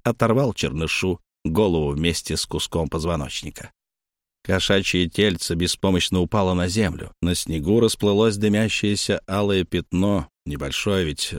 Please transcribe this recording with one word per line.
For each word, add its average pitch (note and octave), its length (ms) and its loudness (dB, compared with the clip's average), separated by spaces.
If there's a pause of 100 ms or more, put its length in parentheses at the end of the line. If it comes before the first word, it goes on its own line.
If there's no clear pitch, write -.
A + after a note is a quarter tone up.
оторвал A#2 500 2
Чернышу D#2+ 640 -2 (240)
голову E2 460 2
вместе D#2+ 460 -2
с - 100 -4
куском D#2 420 -2
позвоночника. D#2 840 -6 (680)
Кошачье F#2 680 0
тельце F#2+ 460 0
беспомощно F2+ 640 0
упало F#2 340 0
на F2+ 140 0
землю. F#2+ 440 -2 (100)
На F2 120 2
снегу E2 460 0
расплылось G#2+ 560 2
дымящееся G#2 880 0
алое G2 380 0
пятно. F2+ 640 0 (160)
Небольшое, C#2+ 600 -2
ведь - 320 -6